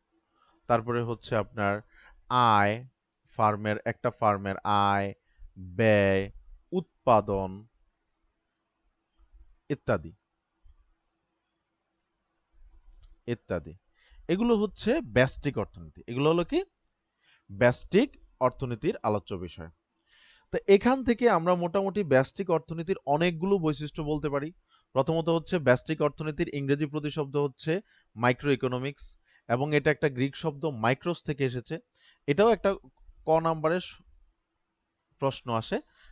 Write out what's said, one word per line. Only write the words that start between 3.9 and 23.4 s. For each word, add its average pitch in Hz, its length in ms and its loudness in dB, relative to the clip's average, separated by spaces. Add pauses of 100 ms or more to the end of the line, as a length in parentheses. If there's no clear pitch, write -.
ফার্মের 98 520 0
আয়, 101 500 2 (440)
ব্যয়, 98 720 2 (400)
উৎপাদন 104 960 -2 (2000)
ইত্যাদি, 92 440 -4 (3250)
ইত্যাদি। 85 460 -6 (540)
এগুলো 226 300 2
হচ্ছে 214 440 -2
ব্যষ্টিক 127 560 -2
অর্থনীতি। 87 500 -10
এগুলো 135 220 0
হলো 170 160 2
কি? 339 180 -2 (880)
ব্যষ্টিক 123 680 0 (220)
অর্থনীতির 127 640 -4
আলোচ্য 107 320 -2
বিষয়। 85 340 -12 (840)
তো - 60 -2 (100)
এখান 240 360 6
থেকে 240 260 2
আমরা 180 260 4
মোটামুটি 190 480 -2
ব্যষ্টিক 139 480 2
অর্থনীতির 160 540 -2
অনেকগুলো 170 520 2